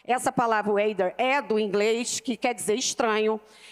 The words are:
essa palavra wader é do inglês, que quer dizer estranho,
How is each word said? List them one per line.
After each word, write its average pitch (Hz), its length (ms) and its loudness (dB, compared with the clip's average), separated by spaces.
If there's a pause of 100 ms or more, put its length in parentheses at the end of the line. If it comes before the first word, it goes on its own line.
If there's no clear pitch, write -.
essa 254 260 0
palavra 220 440 0
wader 196 440 0
é 262 240 2
do 214 160 0
inglês, 214 600 0
que 233 160 -4
quer 247 180 -2
dizer 208 220 -2
estranho, 220 640 0 (320)